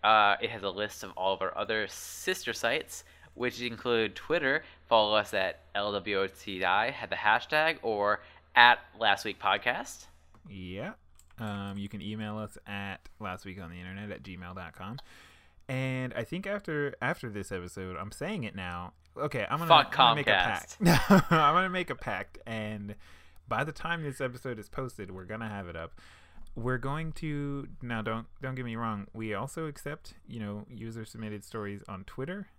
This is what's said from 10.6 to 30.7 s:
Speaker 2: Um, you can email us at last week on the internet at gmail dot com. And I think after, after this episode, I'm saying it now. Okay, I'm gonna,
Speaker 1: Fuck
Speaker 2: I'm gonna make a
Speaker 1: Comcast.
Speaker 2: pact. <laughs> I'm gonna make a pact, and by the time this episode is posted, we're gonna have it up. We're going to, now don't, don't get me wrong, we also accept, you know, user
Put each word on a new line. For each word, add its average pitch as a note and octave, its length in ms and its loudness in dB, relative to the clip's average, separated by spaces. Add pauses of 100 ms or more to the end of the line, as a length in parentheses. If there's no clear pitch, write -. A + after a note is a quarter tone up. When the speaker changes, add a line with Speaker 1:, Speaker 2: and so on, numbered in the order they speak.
Speaker 2:
Um, G2+ 380 -6
you G2+ 100 -6
can G2+ 140 -10
email G#2+ 360 -6
us G#2+ 180 -10 (120)
at G2+ 400 -8 (100)
last F#2 280 -8
week F#2+ 140 -12
on E2+ 100 -12
the F2 100 -12
internet G2 320 -10
at - 100 -12
gmail F2+ 320 -12
dot F2+ 220 -12
com. G#2+ 220 -12 (680)
And C3 460 -4
I A#2 120 -4
think F3+ 220 -6
after, E3 540 -2
after B2+ 300 -4
this G2+ 200 -8
episode, F#2 460 -8
I'm G2 160 -8
saying F3 320 -6
it G#2 100 -8
now. F2+ 380 -8 (240)
Okay, C3 320 -2
I'm D3+ 120 -2
gonna, E3+ 80 -2
Speaker 1:
Fuck D#3 300 8
Speaker 2:
I'm A#2+ 160 8
gonna - 20 2
make C#3 100 0
a A2 40 2
Speaker 1:
Comcast. F#2+ 540 2 (160)
Speaker 2:
pact. - 320 8
<laughs> - 0 -
I'm D#3 220 8
gonna F#3 160 4
make F3+ 180 -2
a C3+ 60 -4
pact, G2+ 520 -6
and G#2+ 480 -6 (540)
by A#2+ 160 0
the D3+ 80 -6
time E3 300 -4
this C#3+ 180 -6
episode B2 380 -4
is G#2 100 -12
posted, A#2+ 420 -8
we're F#2 140 -10
gonna G#2+ 240 -6
have G2+ 200 -6
it E2+ 80 -8
up. E2 160 -8 (640)
We're B2 220 -2
going D3+ 340 -4
to, C#3+ 560 -4 (120)
now A#2+ 220 -4
don't, A2+ 240 -2 (160)
don't C3 140 -6
get B2+ 80 -6
me A2+ 120 -6
wrong, A2 380 -4
we A2 180 -4
also C#3 340 -4
accept, D3 480 -10 (140)
you A#2 120 -10
know, G#2 280 -6
user A2+ 380 -10